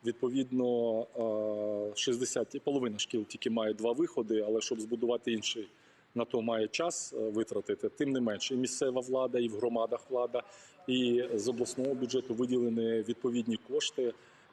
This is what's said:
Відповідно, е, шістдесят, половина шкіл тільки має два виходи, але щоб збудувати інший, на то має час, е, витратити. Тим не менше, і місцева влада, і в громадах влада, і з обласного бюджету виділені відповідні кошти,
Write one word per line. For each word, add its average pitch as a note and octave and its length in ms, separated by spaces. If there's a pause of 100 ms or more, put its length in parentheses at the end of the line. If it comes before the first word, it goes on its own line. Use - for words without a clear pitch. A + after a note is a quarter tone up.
Відповідно, B2 960
е, G#2+ 920
шістдесят, B2 680
половина B2 360
шкіл G#2+ 260
тільки - 240
має A2+ 240
два A2 180
виходи, A#2 560
але A2 140
щоб A2 200
збудувати A#2 500
інший, G#2+ 360 (480)
на A#2 100
то A#2 160
має A2 260
час, - 460
е, A2 160
витратити. G#2 600
Тим C#3+ 220
не C3 100
менше, A2 320
і B2 40
місцева B2+ 440
влада, B2+ 380
і A#2+ 80
в A2 80
громадах A2+ 540
влада, B2 340 (440)
і B2 360 (100)
з G#2+ 140
обласного B2+ 460
бюджету B2 400
виділені A#2 680
відповідні A#2 560
кошти, B2+ 560 (400)